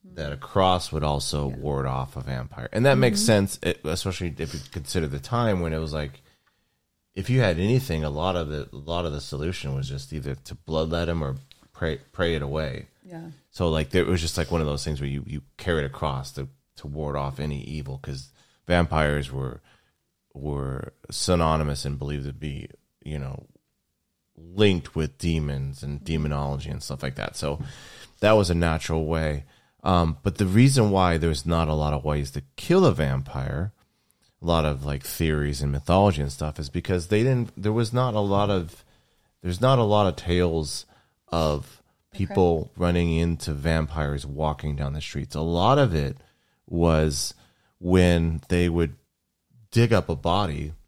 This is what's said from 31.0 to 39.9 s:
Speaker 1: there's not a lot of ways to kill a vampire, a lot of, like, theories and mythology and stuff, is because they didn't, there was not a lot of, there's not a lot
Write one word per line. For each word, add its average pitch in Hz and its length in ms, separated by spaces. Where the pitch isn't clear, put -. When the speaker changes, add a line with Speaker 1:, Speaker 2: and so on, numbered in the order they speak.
Speaker 1:
there's 80 280
not 82 220
a 78 60
lot 76 200
of 71 120
ways 73 260
to 76 120
kill 180 300
a 117 80
vampire, 69 800
a 82 60
lot 82 180
of, 71 220
like, 71 180
theories 73 600
and 71 80
mythology 85 500
and 69 100
stuff, 76 280
is 71 100
because 90 380
they 107 160
didn't, 123 280
there 107 120
was 113 180
not 123 220
a 107 60
lot 101 320
of, 87 340
there's 90 180
not 131 200
a 113 40
lot 104 240